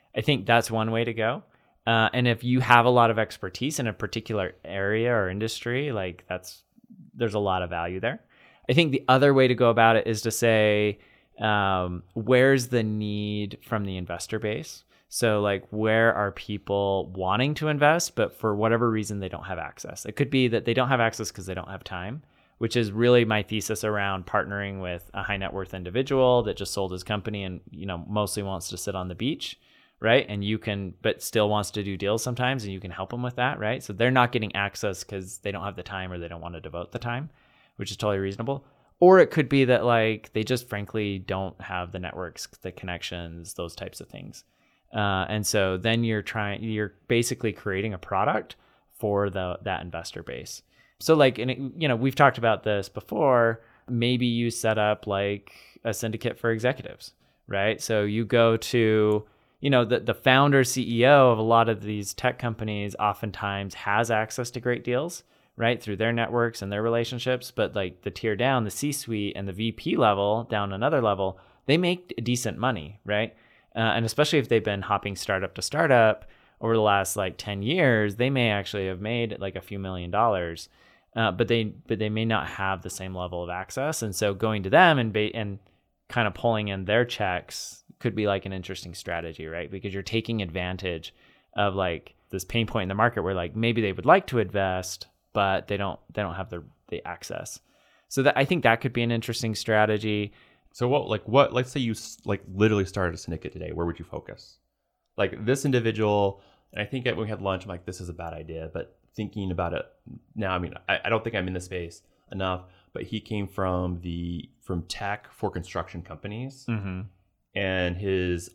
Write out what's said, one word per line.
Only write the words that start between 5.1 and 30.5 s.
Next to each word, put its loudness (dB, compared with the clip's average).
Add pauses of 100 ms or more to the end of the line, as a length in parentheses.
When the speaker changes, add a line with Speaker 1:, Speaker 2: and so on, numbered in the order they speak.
Speaker 1:
or 2
industry, -4
like, -6
that's, -10 (500)
there's -2
a 0
lot 2
of -4
value -4
there. -4 (480)
I 2
think 4
the -2
other 6
way 6
to 4
go 4
about 6
it 2
is 0
to -2
say, 4 (420)
um, 0 (120)
where's 4
the 0
need -4
from -4
the -6
investor -6
base? -6 (260)
So, 0
like, 0
where 4
are 0
people -2
wanting 0
to -4
invest, 2
but 0
for 0
whatever 2
reason, -4
they -6
don't -10
have -8
access? -12
It -10
could 2
be 4
that 0
they 0
don't 2
have 2
access -2
'cause -14
they -6
don't -10
have -14
time, -10 (340)
which -2
is 2
really 6
my 0
thesis -4
around -2
partnering -2
with -8
a -6
high -4
net -6
worth -8
individual 2
that -4
just -8
sold -4
his -8
company -4
and, -8 (100)
you -12
know, -6
mostly -2
wants -6
to -10
sit -6
on -6
the -8
beach, -6 (380)
right? 4
And -4
you 0